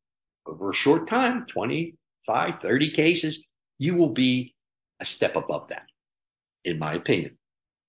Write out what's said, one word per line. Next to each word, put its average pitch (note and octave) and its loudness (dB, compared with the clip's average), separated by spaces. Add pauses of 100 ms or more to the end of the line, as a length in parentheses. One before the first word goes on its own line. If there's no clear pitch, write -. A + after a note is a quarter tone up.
(460)
over F#2 -6
a F2+ -4
short D#3+ 4
time, B3 0
twenty-five, D3 -4
thirty C#3 2
cases, D#3+ 0 (320)
you E3+ 0
will E3+ 6
be B2+ 0 (440)
a - -10
step - -2
above - -4
that, - -12 (800)
in E2+ -4
my D#2 -4
opinion. E2+ -2 (520)